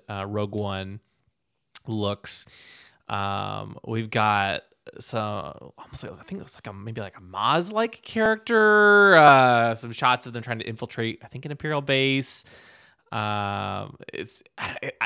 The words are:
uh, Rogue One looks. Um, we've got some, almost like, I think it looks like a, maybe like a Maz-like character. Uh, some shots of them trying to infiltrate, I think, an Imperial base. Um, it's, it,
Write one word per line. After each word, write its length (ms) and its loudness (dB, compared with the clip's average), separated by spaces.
uh, 180 -8
Rogue 280 -4
One 440 -6
looks. 580 -4
Um, 640 -6
we've 240 -6
got 500 0
some, 800 -8
almost 240 -14
like, 100 -14
I 40 -20
think 160 -18
it 80 -12
looks 120 -16
like 140 -18
a, 60 -12
maybe 280 -12
like 160 -12
a 40 -20
Maz-like 840 -2
character. 1120 6
Uh, 560 8
some 180 -10
shots 360 0
of 60 -12
them 100 -10
trying 160 -8
to 60 -12
infiltrate, 580 -8
I 40 -20
think, 160 -14
an 80 -12
Imperial 300 -6
base. 640 -2
Um, 840 -6
it's, 300 -10
it, 120 -10